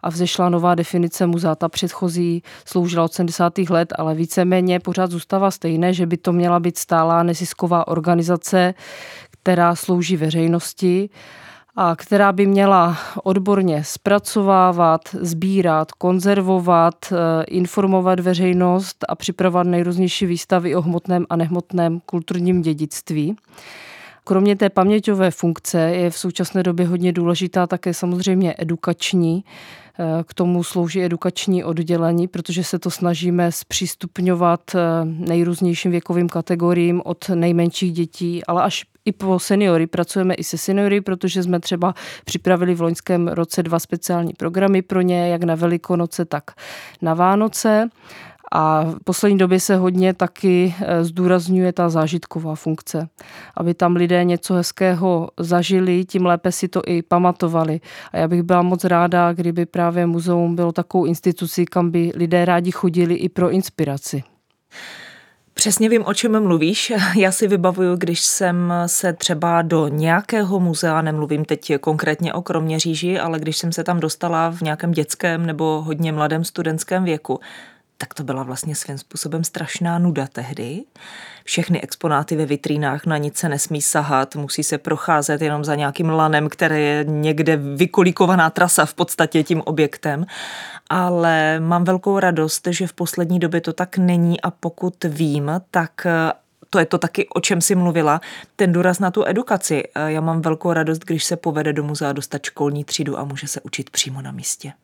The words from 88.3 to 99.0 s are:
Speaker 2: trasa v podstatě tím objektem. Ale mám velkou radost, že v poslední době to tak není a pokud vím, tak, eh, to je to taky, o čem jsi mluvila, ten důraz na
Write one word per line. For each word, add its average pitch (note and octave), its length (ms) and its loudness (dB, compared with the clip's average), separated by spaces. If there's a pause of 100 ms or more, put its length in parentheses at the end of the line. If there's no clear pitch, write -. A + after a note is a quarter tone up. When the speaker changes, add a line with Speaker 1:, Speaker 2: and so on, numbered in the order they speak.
Speaker 2:
trasa F3 360 2
v - 80 -8
podstatě E3 500 0
tím D#3+ 220 0
objektem. D3+ 600 -2 (640)
Ale E3 720 2
mám E3+ 240 2
velkou F#3 360 2
radost, E3 500 0
že F3 180 -2
v - 60 -8
poslední F3 460 -2
době E3+ 220 0
to E3 120 -6
tak F3+ 240 -4
není F3 440 2
a F3+ 100 -4
pokud - 520 -8
vím, D3+ 480 -2 (200)
tak, - 340 -2
eh, E3 280 0 (360)
to F#3+ 100 2
je E3 60 4
to F3 120 0
taky, - 320 -2
o - 100 -4
čem F3 220 0
jsi G3 140 2
mluvila, E3 460 2 (340)
ten F#3 160 2
důraz F3 280 2
na F#3 120 0